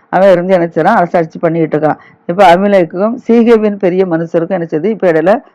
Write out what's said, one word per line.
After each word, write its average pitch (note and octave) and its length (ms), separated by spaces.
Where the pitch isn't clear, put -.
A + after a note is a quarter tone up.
அவன் F#3+ 220
இருந்து F3+ 220
என்ன F3 200
செய்றான், F3 220
அரசாட்சி F3 440
பண்ணிட்டு D#3+ 380
இருக்கான். D3 200
இப்ப F3 300
அபிமெலேக்குக்கும் G3 640
சீகேமின் A3 520
பெரிய F#3+ 260
மனுஷருக்கும் E3+ 540
என்ன E3 100
செய்யுது, D#3 160
இப்ப F#3 260
இடையில D#3+ 300